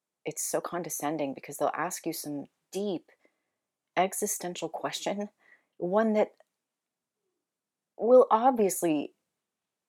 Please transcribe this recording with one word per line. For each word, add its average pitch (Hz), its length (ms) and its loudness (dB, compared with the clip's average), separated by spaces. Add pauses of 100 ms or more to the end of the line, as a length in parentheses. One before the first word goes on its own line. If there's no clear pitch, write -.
(260)
it's 156 180 -8
so - 160 -2
condescending 156 720 -4
because - 220 -14
they'll 147 180 0
ask 170 320 -6
you 165 60 -2
some 147 380 -10 (240)
deep 196 360 -6 (840)
existential 180 720 -2
question, 202 640 -6 (480)
one 214 340 0
that 214 220 2 (1600)
will 247 340 8
obviously 202 840 2 (760)